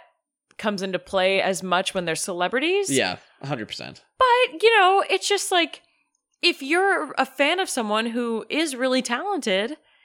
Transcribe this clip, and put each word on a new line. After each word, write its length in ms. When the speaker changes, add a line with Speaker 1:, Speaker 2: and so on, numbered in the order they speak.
Speaker 1:
comes 260
into 160
play 420
as 220
much 300
when 120
they're 100
celebrities. 720
Speaker 2:
Yeah, 280
a 60
hundred 200
percent. 360
Speaker 1:
But, 440
you 160
know, 300
it's 180
just 240
like, 300
if 200
you're 560
a 80
fan 340
of 100
someone 360
who 440
is 260
really 260
talented 760